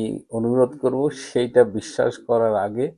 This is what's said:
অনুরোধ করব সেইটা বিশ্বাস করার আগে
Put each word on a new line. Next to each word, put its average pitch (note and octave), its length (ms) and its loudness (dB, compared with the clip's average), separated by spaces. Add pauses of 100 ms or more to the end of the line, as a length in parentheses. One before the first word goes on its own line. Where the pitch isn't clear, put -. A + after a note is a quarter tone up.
(300)
অনুরোধ B2 480 2
করব B2+ 220 0 (220)
সেইটা A#2+ 420 2
বিশ্বাস A2 540 -4
করার A2+ 380 0
আগে G#2 300 -2 (120)